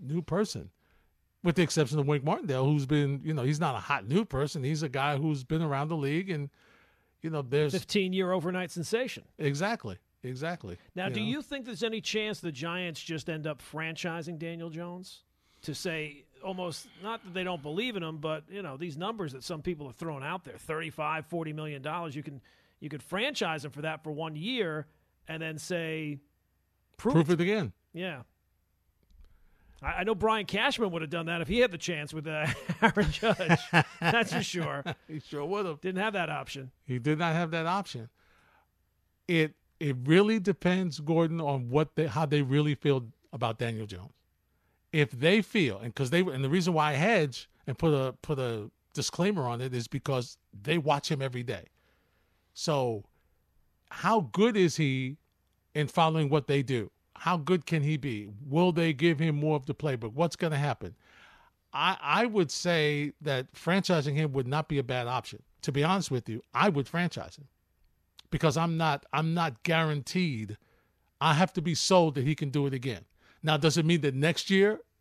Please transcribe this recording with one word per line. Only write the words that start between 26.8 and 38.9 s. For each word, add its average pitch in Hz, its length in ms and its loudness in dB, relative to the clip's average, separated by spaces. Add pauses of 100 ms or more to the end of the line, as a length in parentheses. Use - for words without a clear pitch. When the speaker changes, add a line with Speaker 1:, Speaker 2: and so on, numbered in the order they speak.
Speaker 2:
"Prove 240 180 0
Speaker 1:
Prove 160 160 6
Speaker 2:
it." - 20 6
Speaker 1:
it 165 80 2
again. 180 320 0 (180)
Speaker 2:
Yeah. 165 300 -8 (1600)
I, 135 60 -4
I 170 160 -2
know 214 120 0
Brian 214 300 2
Cashman 220 460 0
would 165 100 -4
have 156 100 -6
done 165 160 -4
that 170 140 -2
if 143 60 -2
he 214 120 2
had 240 120 6
the 175 60 -8
chance 151 360 -6
with, 156 140 -8
uh, 156 200 -2 (180)
<laughs> - 160 -2
Aaron 202 300 4
Judge. 175 480 2 (220)
Speaker 1:
<laughs> - 180 -6
Speaker 2:
That's 170 340 2
for 165 100 0
sure. 147 400 -4 (240)
Speaker 1:
He 156 120 -10
sure 143 260 -6
would 196 200 -2
have. 156 160 -6
Speaker 2:
Didn't 185 200 -4
have 214 120 -2
that 175 160 -2
option. 135 420 -8 (140)
Speaker 1:
He 127 140 -2
did 151 200 2
not 165 140 2
have 165 180 0
that 165 140 -2
option. 165 440 -4 (1160)